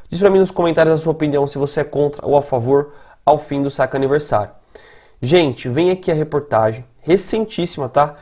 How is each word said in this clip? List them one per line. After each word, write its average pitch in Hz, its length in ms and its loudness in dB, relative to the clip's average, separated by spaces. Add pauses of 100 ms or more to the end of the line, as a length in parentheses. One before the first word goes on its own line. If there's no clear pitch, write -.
(100)
Diz 170 100 -8
pra 202 80 4
mim 190 100 6
nos 190 120 4
comentários 160 500 2
a - 20 -8
sua 160 100 0
opinião, 143 340 0
se 139 100 -10
você 139 240 -2
é 143 40 -2
contra 143 420 -4
ou 139 100 2
a 143 60 4
favor 139 500 0 (320)
ao 147 140 4
fim 143 240 -6
do 139 80 -2
saque 135 260 -2
aniversário. 135 560 -2 (720)
Gente, 135 480 0
vem 170 200 2
aqui 185 200 -4
a 165 40 0
reportagem 123 720 -2 (160)
recentíssima, 180 880 -2
tá? 147 340 0